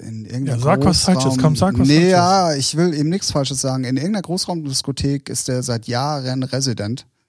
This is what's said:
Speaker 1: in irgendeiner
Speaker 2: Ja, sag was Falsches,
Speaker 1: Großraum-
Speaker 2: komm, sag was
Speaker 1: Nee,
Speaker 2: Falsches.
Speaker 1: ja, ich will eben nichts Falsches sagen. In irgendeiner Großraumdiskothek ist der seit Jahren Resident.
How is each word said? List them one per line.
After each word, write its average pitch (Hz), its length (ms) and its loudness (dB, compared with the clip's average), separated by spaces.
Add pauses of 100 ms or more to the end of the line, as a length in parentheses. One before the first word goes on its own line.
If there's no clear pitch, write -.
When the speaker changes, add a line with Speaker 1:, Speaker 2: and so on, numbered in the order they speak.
Speaker 1:
in 110 220 -12
irgendeiner 131 320 -4
Speaker 2:
Ja, 117 60 -2
sag 143 220 4
was 170 180 4
Falsches, 151 300 2
Speaker 1:
Großraum- 127 80 0
Speaker 2:
komm, 151 160 4
sag 180 220 2
was 131 80 4
Speaker 1:
Nee, 147 80 6
Speaker 2:
Falsches. 175 160 6
Speaker 1:
ja, 180 420 4
ich 139 240 -2
will 170 160 2
eben 147 160 0
nichts 190 220 -4
Falsches 139 280 -2
sagen. 131 240 -2
In 123 140 -2
irgendeiner 185 240 -2
Großraumdiskothek 143 1040 -4
ist - 220 -6
der 127 140 -2
seit 117 240 -6
Jahren 131 560 -4
Resident. 127 640 -4 (220)